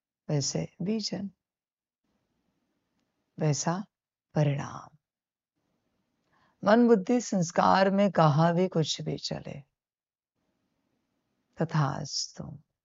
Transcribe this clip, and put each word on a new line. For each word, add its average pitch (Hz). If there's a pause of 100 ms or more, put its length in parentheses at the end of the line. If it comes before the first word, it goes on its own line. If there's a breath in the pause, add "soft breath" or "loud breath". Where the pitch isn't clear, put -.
(280)
वैसे 160 (140)
विजन, 202 (2000)
वैसा 170 (500)
परिणाम। 143 (1700)
मन 233
बुद्धि 233
संस्कार 190
में 196
कहाँ 160
भी 180
कुछ 160
भी 151
चले, - (2000)
तथास्तु। - (260)